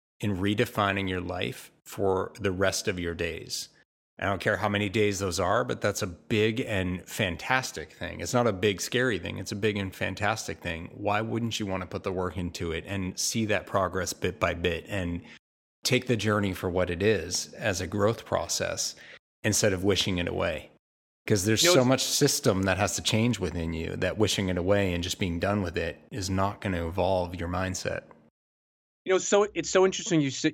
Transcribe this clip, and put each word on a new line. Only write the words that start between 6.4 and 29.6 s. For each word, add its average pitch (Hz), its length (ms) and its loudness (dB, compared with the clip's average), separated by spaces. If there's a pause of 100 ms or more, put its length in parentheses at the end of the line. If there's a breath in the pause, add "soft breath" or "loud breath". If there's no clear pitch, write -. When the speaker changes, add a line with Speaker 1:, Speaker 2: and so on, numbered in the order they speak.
Speaker 1:
and 92 480 -2
fantastic 98 840 -2
thing. 87 260 -10
It's 90 120 -6
not 120 140 4
a 107 60 4
big, 98 280 0
scary 120 380 0
thing. 95 200 -6
It's 95 120 -8
a 104 60 -6
big 104 200 0
and 95 160 -4
fantastic 98 680 -4
thing. 85 340 -8
Why 104 260 0
wouldn't 113 380 -2
you 107 80 -4
wanna 92 200 -4
put - 180 -8
the 98 80 -2
work 90 240 -2
into 87 340 -4
it 82 160 -4
and 92 320 -6
see - 280 -2
that 98 200 0
progress 90 460 0
bit - 260 -4
by 85 160 2
bit 85 340 -2
and 87 340 -4 (600 loud breath)
take 127 240 2
the 120 100 2
journey 101 360 2
for 90 180 -4
what 90 200 2
it 87 120 -2
is 87 520 0
as 95 260 -2
a 85 80 -4
growth 104 360 0
process 85 720 -2 (480 loud breath)
instead 104 300 4
of 90 100 -2
wishing 95 360 2
it 87 100 0
away? 87 420 -2 (560)
'Cause 101 180 4
there's 110 200 4
Speaker 2:
You 175 60 8
know, 180 40 8
Speaker 1:
so 139 60 8
Speaker 2:
it's 123 80 6
Speaker 1:
much 127 160 4
system 113 600 2
that 92 140 2
has 98 160 2
to - 80 -6
change 113 380 2
within 82 320 -2
you 85 240 -4
that 87 200 0
wishing 101 320 2
it 90 100 0
away 95 360 2
and 87 80 -2
just 87 160 -6
being 85 220 -2
done 101 200 2
with 85 160 -2
it 82 220 -4 (140)
is 95 180 -6
not 95 300 0
gonna 85 260 -2
evolve 90 480 0
your 87 140 -6
mindset. 92 560 -4 (1040)
Speaker 2:
You 190 80 4
know, 185 40 4
so 202 360 4
it's 165 160 -4